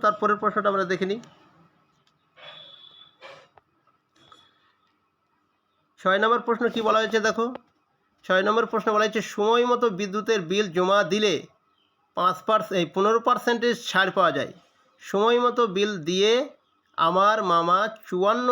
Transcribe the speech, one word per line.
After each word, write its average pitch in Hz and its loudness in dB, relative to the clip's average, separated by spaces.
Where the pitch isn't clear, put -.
তারপরের 214 0
প্রশ্নটা 208 -2
আমরা 190 -2
দেখে 185 -2
নিই। 226 -6
ছয় 190 2
নম্বর 226 2
প্রশ্ন 233 -2
কি 226 -4
বলা 214 2
হয়েছে 220 -2
দেখো, 220 0
ছয় 190 2
নম্বর 226 2
প্রশ্ন 226 -2
বলা 214 4
হয়েছে, 214 -2
সময় 226 2
মতো 240 0
বিদ্যুতের 208 -2
বিল 202 0
জমা 185 2
দিলে 208 0
পাঁচ 180 0
পার্স-, 214 0
এই 170 0
পনেরো 214 2
পার্সেন্টেজ 240 0
ছাড় 185 0
পাওয়া 175 4
যায়, 139 -4
সময় 233 0
মতো 240 0
বিল 202 -2
দিয়ে 185 0
আমার 190 2
মামা 175 2
চুয়ান্ন 214 4